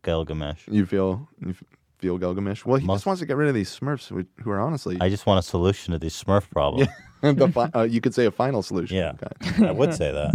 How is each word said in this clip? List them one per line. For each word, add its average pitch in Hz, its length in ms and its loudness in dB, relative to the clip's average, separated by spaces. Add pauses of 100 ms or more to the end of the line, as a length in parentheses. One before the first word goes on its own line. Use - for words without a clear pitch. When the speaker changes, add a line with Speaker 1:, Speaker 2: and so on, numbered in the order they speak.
Speaker 1:
Gilgamesh. 78 640 -4
Speaker 2:
You 104 180 2
feel, 95 420 -2 (160)
you 92 80 -8
f-, - 120 -14 (340)
feel 90 220 -4
Gilgamesh? 95 460 -4
Well, 127 140 2
he 107 60 -2
Speaker 1:
Most 95 140 2
Speaker 2:
just - 80 -8
wants 190 140 0
to 160 40 -8
get 135 120 -2
rid 151 120 2
of 135 60 0
these 98 240 -4
Smurfs, 139 300 -6
who, 95 160 -6 (180)
who 113 80 -4
are 98 80 -2
honestly 117 420 -4
Speaker 1:
I 90 80 2
just 101 160 -4
want 98 140 6
a - 20 2
solution 90 520 0
to 80 60 -4
the 82 80 -6
Smurf 95 420 0
problem. 76 440 2
Speaker 2:
<laughs> - 40 -20 (260)
Yeah. 147 80 6
The 135 200 4
fi-, 120 220 0
uh, 120 80 2
you 117 180 2
could 117 140 0
say 123 140 4
a 101 40 0
final 123 300 0
solution. 92 360 -4
Speaker 1:
Yeah. 82 160 0 (300)
Speaker 2:
Okay. 202 240 2
Speaker 1:
I - 40 0
would 151 240 2
say 78 160 0
that. 73 240 0